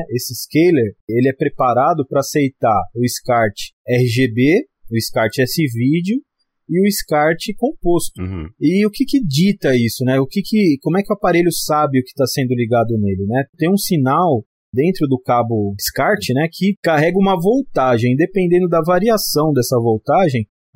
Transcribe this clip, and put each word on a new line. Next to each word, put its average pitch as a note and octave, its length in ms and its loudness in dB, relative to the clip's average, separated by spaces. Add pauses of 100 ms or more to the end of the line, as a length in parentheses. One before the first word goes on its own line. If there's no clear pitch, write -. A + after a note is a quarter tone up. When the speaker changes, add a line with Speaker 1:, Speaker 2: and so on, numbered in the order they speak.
(120)
Speaker 1:
esse A#2 240 -6
scaler, D3+ 580 2 (160)
ele B2 200 2
é C3 40 0
preparado C#3 760 0
pra C#3 120 -2
aceitar C3 640 0 (100)
o A#2 160 -6
scart A2+ 460 -2 (320)
R B2 180 2
G B2 260 0
B, C#3+ 320 2 (280)
o A2+ 100 -2
scart A2+ 380 -2
S-Vídeo D3+ 840 0 (480)
e F#3 180 2
o G3+ 40 2
scart D#3+ 500 -2 (160)
composto. F3+ 640 -2
Speaker 2:
Uhum. F#2 260 -8 (100)
Speaker 1:
E F#3 280 0
o G#3+ 40 0
que G#3 140 -4
que C4+ 160 0
dita E3+ 560 0
isso, A#2 300 0
né? C3 160 2
O C#3 40 -2
que G3 160 -4
que, F#3+ 400 2
como D#3+ 160 -2
é G3+ 40 2
que G3 100 -10
o G#3+ 40 0
aparelho F3 360 2
sabe D3+ 480 0
o B2+ 40 0
que - 120 -18
tá C3+ 100 0
sendo B2+ 300 -2
ligado A#2 420 0
nele, G2 300 -2
né? B2+ 160 -2 (140)
Tem D#3+ 120 0
um G3 60 4
sinal D3+ 680 0 (260)
dentro D#3 340 0
do C3+ 140 -2
cabo A2+ 600 -2
scart, G3 520 -2
né, D3 160 0
que G3 320 -2
carrega E3 360 2
uma G3 200 2
voltagem. C3 760 2
Dependendo F3+ 540 2
da E3+ 120 2
variação F3+ 720 2
dessa B2+ 260 0
voltagem, A#2+ 680 0 (280)